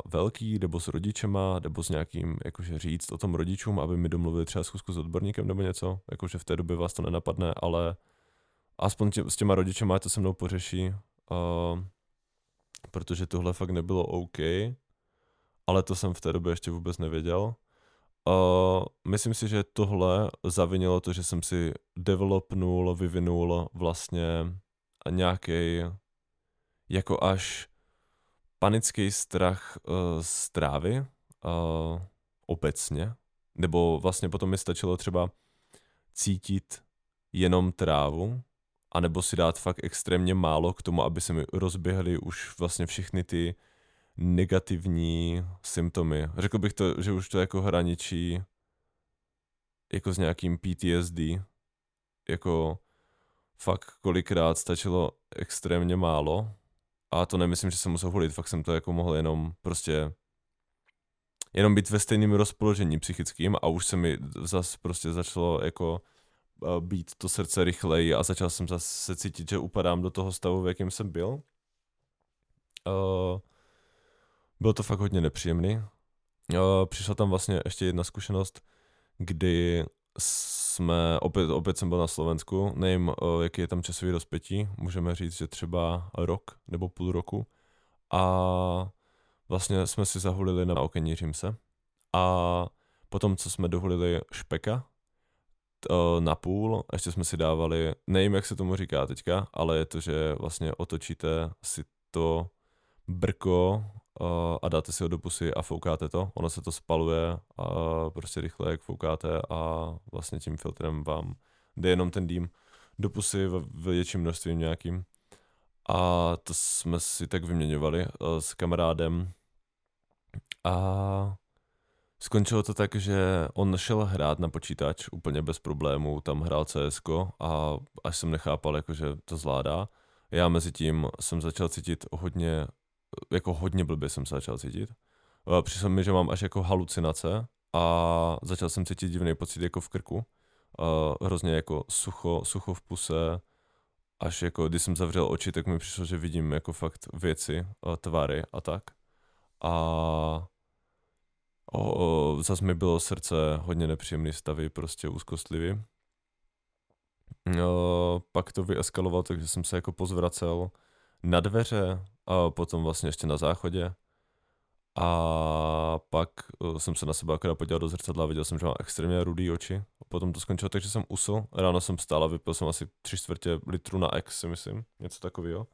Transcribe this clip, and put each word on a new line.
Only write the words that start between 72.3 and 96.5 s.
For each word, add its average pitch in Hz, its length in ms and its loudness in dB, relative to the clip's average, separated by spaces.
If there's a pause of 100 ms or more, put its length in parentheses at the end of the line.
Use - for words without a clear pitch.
Eh, 95 520 2 (1200)
bylo 107 140 4
to 104 100 0
fakt 98 160 0
hodně 95 220 2
nepříjemný. 85 600 2 (720)
Eh, 87 40 4 (280)
přišla 95 300 -4
tam 101 140 2
vlastně 95 360 2
ještě 92 200 -2
jedna 87 180 0
zkušenost, 95 580 -4 (560)
kdy 85 680 2 (340)
jsme, - 1000 2
opět, 85 300 2
opět 82 280 2
jsem 92 120 0
byl 87 80 2
na 85 100 4
Slovensku, 82 680 0
nevím, 90 340 4
eh, 85 340 2
jaký 85 180 -2
je 85 60 0
tam 87 160 -2
časový 90 280 -2
rozpětí, 98 640 -2
můžeme 87 380 -2
říct, 85 220 -6
že 80 100 -4
třeba 87 720 -2
rok 87 500 -2
nebo 90 220 -4
půl 90 220 -2
roku. 98 360 -2 (640)
A 92 800 2 (600)
vlastně 92 380 0
jsme 101 180 0
si 92 140 -2
zahulili 92 460 2
na 87 140 2
Okení 80 360 0
Římse. 87 400 -4 (580)
A 87 540 4 (420)
potom, 98 280 2
co - 120 -6
jsme 90 180 -2
dohulili 87 540 2 (120)
Špeka, 107 520 -4 (920)
t-, - 140 -6
eh, 85 280 6
na 80 140 4
půl, 104 480 0 (100)